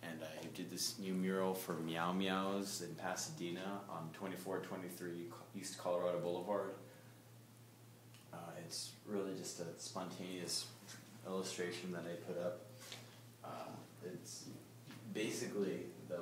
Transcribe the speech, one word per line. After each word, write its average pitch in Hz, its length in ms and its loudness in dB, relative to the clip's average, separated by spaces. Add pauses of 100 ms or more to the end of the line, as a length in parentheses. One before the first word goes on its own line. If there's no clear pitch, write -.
And 82 200 -4
I 78 220 -4 (100)
did 87 140 -2
this - 300 0
new 95 140 2
mural 95 400 6
for 92 200 2
Meow 82 400 4
Meows 98 680 4
in 85 140 -4
Pasadena 90 840 0 (100)
on 80 240 -2
twenty-four 92 460 0
twenty-three 90 720 -2
Co-, - 280 -8
East - 180 -4
Colorado 87 420 6
Boulevard. 90 560 4 (1600)
Uh, 87 40 -8 (280)
it's - 260 -2 (160)
really 98 280 2
just 87 240 -4
a 87 60 0 (120)
spontaneous 90 920 0 (580)
illustration 92 680 2
that 85 120 0
I 85 120 -2 (160)
put 87 100 0
up. - 200 2 (840)
Uh, - 280 -6 (340)
it's - 400 -6 (680)
basically 101 680 4 (300)
the 87 120 2